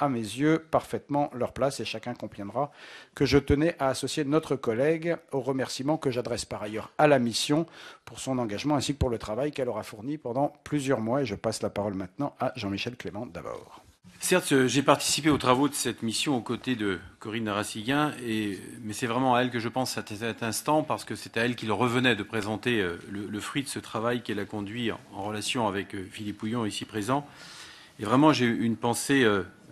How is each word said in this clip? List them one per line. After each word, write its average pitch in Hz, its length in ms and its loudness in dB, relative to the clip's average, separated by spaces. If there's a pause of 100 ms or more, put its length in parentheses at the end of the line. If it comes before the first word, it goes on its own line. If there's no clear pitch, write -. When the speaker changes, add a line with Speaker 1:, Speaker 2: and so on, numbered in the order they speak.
Speaker 1:
à 147 80 2
mes 127 100 0
yeux, 127 400 2
parfaitement 143 760 -2
leur 120 200 -2
place, 135 260 0
et 113 60 -4
chacun 113 300 -8
conviendra 107 580 -6 (420)
que 147 100 4
je 135 140 8
tenais 147 400 4
à 139 80 0
associer 131 380 -2
notre 147 320 2
collègue 160 600 0 (140)
aux 135 120 -2
remerciements 135 540 -2
que 143 140 0
j'adresse 113 340 -2
par 104 200 -8
ailleurs 107 340 -8
à 151 80 6
la 143 140 8
mission 135 440 0 (400)
pour - 140 -16
son 131 200 -4
engagement 120 360 -2
ainsi 143 200 0
que 139 40 -14
pour 131 120 2
le 123 80 -2
travail 127 340 -4
qu'elle 131 160 -2
aura 107 160 -4
fourni 127 340 -8
pendant 135 340 -2 (120)
plusieurs 135 340 0
mois. 113 240 0
Et 127 40 0
je 101 100 -4
passe - 260 -2
la 104 80 0
parole 104 240 -2
maintenant 95 460 -6
à 131 160 0
Jean-Michel 107 400 -4
Clément 98 300 -10
d'abord. - 580 -12 (360)
Speaker 2:
Certes, 180 320 2
euh, 131 140 8
j'ai 127 160 4
participé 143 460 4
aux 143 80 6
travaux 127 320 6
de 139 60 -4
cette - 280 -2
mission 120 320 0
aux 120 60 0
côtés 120 360 -2
de 101 220 0 (200)
Corinne 113 260 -6
Narassiguin, 110 680 0 (120)
et, 110 340 -2 (240)
mais 107 120 -8
c'est 123 120 -4
vraiment 123 280 4
à 120 80 6
elle 127 80 0
que 120 80 -4
je 113 100 -2
pense 127 300 -2
à 107 80 -6
cet 107 360 -6
instant, 147 400 0
parce 120 220 -4
que 117 100 -8
c'est - 220 -10
à 117 80 2
elle 120 120 0
qu'il 110 160 -4
revenait 120 440 4
de 101 60 -4
présenter, 107 580 -2
euh, 87 160 0 (140)
le, 98 160 -8
le 101 140 -6
fruit 139 220 -4
de - 60 -8
ce - 100 -6
travail 117 440 -4
qu'elle 104 160 -4
a 101 80 -4
conduit 107 460 -4
en, - 60 -6 (140)
en 98 120 -8
relation 107 440 -2
avec, 95 260 -4
euh, 95 160 -8
Philippe 104 320 -8
Houillon, 113 220 -2
ici 101 220 -4
présent. 123 400 -2 (760)
Et 110 40 -6
vraiment, 135 280 8
j'ai 120 140 4
eu 113 160 2
une 113 140 2
pensée, 123 480 4
euh, 101 180 6 (300)